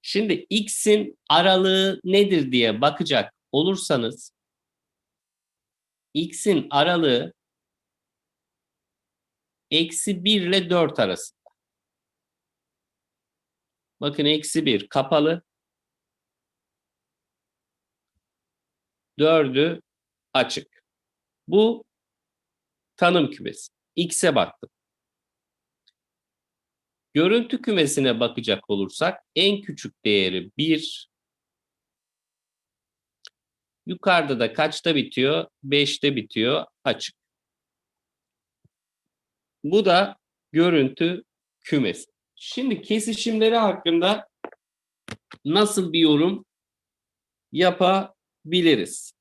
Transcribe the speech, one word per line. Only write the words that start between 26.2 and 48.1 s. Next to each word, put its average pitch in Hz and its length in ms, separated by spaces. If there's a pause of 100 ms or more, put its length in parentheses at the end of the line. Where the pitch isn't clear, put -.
Görüntü 226 480
kümesine 143 580
bakacak 113 500
olursak 104 500 (140)
en 202 260
küçük - 440
değeri 95 540
bir. 156 500 (2750)
Yukarıda 165 540
da 117 120
kaçta 156 420
bitiyor? 143 520 (160)
Beşte 143 540
bitiyor. 120 500 (180)
Açık. - 320 (2500)
Bu 190 200
da 190 320 (360)
görüntü 165 680 (380)
kümesi. 120 460 (280)
Şimdi - 480
kesişimleri 220 760
hakkında 190 720 (1160)
nasıl 185 480
bir 165 60
yorum 160 460 (1080)
yapabiliriz? 175 1700